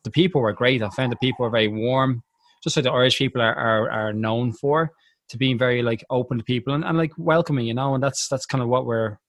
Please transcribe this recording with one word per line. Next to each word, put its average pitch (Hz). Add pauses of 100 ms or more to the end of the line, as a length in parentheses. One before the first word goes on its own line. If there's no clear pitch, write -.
The 113
people 160
were 110
great. 123
I 104
found 123
the 113
people 127
were 113
very 110
warm, 123 (420)
just 156
like 143
the 127
Irish 127
people 131
are, 113
are, 110
are 107
known 113
for, 156 (380)
to 120
being 131
very, 123
like, 117
open 127
to 113
people 127
and, 151
and, 165
like, 160
welcoming, 160
you 117
know, 135
and 127
that's, 135
that's -
kind 131
of 117
what 127
we're, 113 (100)